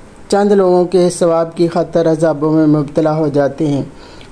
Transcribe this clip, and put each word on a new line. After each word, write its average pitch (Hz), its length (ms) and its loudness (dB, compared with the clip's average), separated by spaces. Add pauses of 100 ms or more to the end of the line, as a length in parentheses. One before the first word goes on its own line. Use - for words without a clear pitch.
(300)
चंद 202 220 2
लोगों 180 320 4
के 175 260 2
सवाब 165 460 0
की 170 120 0
खातिर 165 380 -2
अजाबों 156 440 0
में 156 160 2
मुब्तला 151 440 0
हो 156 180 -2
जाते 143 380 -2
हैं, 143 260 -4 (400)